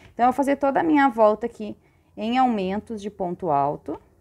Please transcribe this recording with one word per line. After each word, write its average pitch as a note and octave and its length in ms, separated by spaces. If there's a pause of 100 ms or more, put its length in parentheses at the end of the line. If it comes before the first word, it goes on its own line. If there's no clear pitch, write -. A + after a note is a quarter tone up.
(140)
Então, A#3 120
eu B3+ 60
vou - 20
fazer C#4 220
toda C#4 240
a - 40
minha D4 240
volta A3 380
aqui A3 320 (400)
em A3+ 200
aumentos G#3+ 640
de G3+ 100
ponto F3 400
alto. D3 500 (200)